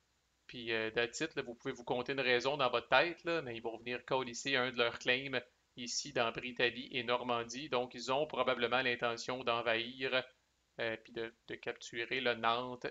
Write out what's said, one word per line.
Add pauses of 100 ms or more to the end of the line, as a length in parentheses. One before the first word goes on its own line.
(460)
Puis,
euh,
that's
it,
là,
vous
pouvez
vous
compter
une
raison
dans
votre
tête,
là,
mais
ils
vont
venir
colisser
un
de
leurs
claims (360)
ici
dans
Britannie
et
Normandie.
Donc,
ils
ont
probablement
l'intention
d'envahir, (560)
euh,
puis
de, (140)
de
capturer
le
Nantes